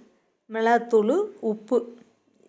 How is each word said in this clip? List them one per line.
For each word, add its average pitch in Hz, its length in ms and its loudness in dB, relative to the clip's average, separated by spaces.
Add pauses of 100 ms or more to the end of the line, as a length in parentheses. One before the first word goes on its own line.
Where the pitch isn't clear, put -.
(500)
மிளகாத்தூள், 233 800 0 (100)
உப்பு 226 560 -4 (520)